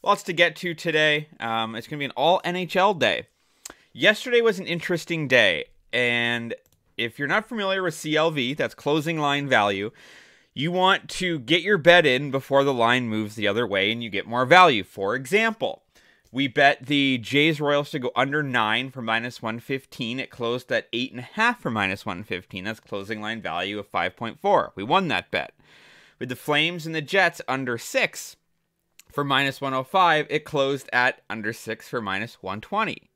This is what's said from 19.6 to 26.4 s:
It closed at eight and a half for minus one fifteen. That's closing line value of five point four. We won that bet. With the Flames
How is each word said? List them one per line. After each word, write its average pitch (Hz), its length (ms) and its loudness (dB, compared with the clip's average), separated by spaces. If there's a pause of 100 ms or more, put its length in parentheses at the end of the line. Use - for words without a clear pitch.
It - 100 -10
closed 120 420 -6
at 113 220 -2
eight 123 160 -4
and 120 120 -12
a - 20 -14
half 233 360 -2
for 151 120 -6
minus 101 340 -2
one 90 180 -8
fifteen. 92 420 -10
That's 110 140 -8
closing 104 400 -10
line 107 220 -8
value 92 380 -6
of 101 80 -12
five 90 280 -2
point 117 240 -10
four. 185 360 2
We 95 80 -8
won 170 240 0
that 98 240 -2
bet. 78 220 -4 (680)
With 127 100 -8
the 123 60 -6
Flames 156 500 0